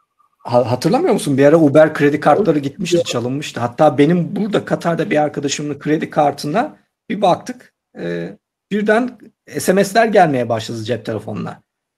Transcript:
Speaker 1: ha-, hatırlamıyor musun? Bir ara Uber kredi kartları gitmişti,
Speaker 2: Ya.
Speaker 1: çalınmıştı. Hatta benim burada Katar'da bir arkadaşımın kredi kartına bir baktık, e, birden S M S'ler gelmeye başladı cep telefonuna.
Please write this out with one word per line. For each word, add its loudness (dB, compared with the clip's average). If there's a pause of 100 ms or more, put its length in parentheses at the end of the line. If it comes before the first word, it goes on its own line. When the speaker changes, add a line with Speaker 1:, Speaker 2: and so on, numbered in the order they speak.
(400)
Speaker 1:
ha-, 0
hatırlamıyor 0
musun? -2
Bir 4
ara 6
Uber 4
kredi 0
kartları 2
gitmişti, -4
Speaker 2:
Ya. 0
Speaker 1:
çalınmıştı. -6
Hatta 2
benim 2
burada -2
Katar'da -4
bir 0
arkadaşımın -4
kredi -4
kartına -2 (320)
bir -6
baktık, -2 (260)
e, -10 (340)
birden 0 (300)
S -2
M 4
S'ler 2
gelmeye 2
başladı -6
cep -6
telefonuna. -8 (360)